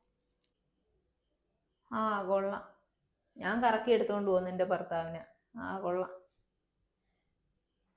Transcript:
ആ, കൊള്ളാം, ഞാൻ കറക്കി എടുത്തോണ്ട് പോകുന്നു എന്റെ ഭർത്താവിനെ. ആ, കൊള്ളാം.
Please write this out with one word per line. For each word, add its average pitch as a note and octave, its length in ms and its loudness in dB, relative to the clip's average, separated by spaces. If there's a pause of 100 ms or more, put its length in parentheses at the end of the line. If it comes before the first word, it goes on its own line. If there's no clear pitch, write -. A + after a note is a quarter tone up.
(1900)
ആ, A3 300 -2
കൊള്ളാം, G3 460 0 (680)
ഞാൻ G#3+ 260 0
കറക്കി A3+ 280 4
എടുത്തോണ്ട് G3+ 400 2
പോകുന്നു F#3 200 2
എന്റെ F#3 140 0
ഭർത്താവിനെ. E3+ 600 -2 (320)
ആ, F#3 220 -6
കൊള്ളാം. F#3 320 -2 (1900)